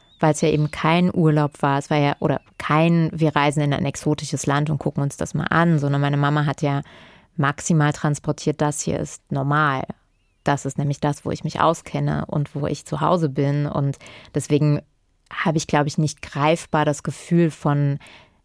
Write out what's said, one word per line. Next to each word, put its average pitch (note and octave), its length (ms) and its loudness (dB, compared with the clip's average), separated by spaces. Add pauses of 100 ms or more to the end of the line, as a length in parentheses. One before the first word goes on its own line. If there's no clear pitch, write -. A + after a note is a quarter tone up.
(200)
weil's D#3 200 4
ja D#3+ 100 2
eben D3+ 200 2
kein F3 420 2
Urlaub D3+ 500 2
war, C#3 160 2
es - 120 -6
war D3+ 80 2
ja, C#3+ 220 2
oder C#3+ 200 0 (180)
kein, D#3+ 540 2
wir D3+ 220 0
reisen D3 280 2
in C#3+ 120 0
ein - 120 -2
exotisches D3 600 -4
Land D3 240 0
und D3 80 -2
gucken - 240 -4
uns C#3+ 140 -4
das - 180 -6
mal D3+ 120 -2
an, E3+ 340 2
sondern C#3+ 200 0
meine C#3+ 160 0
Mama D3 300 2
hat - 160 -4
ja C#3 200 0 (540)
maximal D3 560 2
transportiert, D3 680 -2
das D3 200 -2
hier - 200 -4
ist - 320 -10
normal. C#3+ 500 0 (600)
Das C#3+ 200 0
ist C#3 140 -8
nämlich C#3+ 220 -2
das, D3 240 -4
wo - 80 -6
ich - 100 -8
mich - 180 -4
auskenne D3 640 0
und - 280 -4
wo C#3+ 120 -4
ich - 200 -6
zu D3+ 140 -6
Hause E3 280 2
bin. C#3+ 380 0
Und C#3 320 -2 (360)
deswegen D3 460 2 (520)
habe D#3+ 240 0
ich, D#3+ 100 -4
glaube D3 220 2
ich, - 100 -8
nicht D3+ 240 0
greifbar D3+ 640 0
das D3 180 -2
Gefühl E3+ 480 0
von C#3+ 480 0 (460)